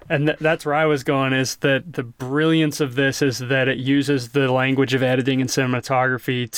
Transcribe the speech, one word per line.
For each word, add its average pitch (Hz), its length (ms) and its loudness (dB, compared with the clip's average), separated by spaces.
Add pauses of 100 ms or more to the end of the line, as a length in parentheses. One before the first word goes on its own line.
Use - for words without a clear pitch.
And 151 200 0
th-, 147 120 0
that's 160 280 0
where 147 80 0
I 156 100 2
was 147 180 0
going, 135 300 0
is 131 240 -2
that 139 360 -2
the 135 100 -6
brilliance 147 760 0
of 135 140 -2
this 135 300 0
is 131 160 0
that 127 280 0
it 131 120 -2
uses 135 500 0
the 135 220 2
language 131 420 2
of 131 80 2
editing 131 400 0
and 123 80 -2
cinematography 127 1080 -2